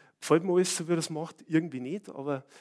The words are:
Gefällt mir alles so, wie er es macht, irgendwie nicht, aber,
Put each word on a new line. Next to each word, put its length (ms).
Gefällt 240
mir 100
alles 220
so, 120
wie 60
er 40
es 120
macht, 380
irgendwie 320
nicht, 300
aber, 340